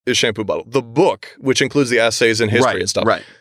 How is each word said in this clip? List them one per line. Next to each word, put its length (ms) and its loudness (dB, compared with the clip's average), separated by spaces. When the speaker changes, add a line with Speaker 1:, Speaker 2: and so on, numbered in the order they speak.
Speaker 1:
is 100 0
shampoo 260 -2
bottle. 240 -4
The 140 0
book, 560 -2
which 240 0
includes 300 0
the 80 2
essays 420 2
and 80 0
history 240 2
Speaker 2:
Right, 80 -4
Speaker 1:
and 80 -2
stuff, 160 -2
Speaker 2:
right. 180 0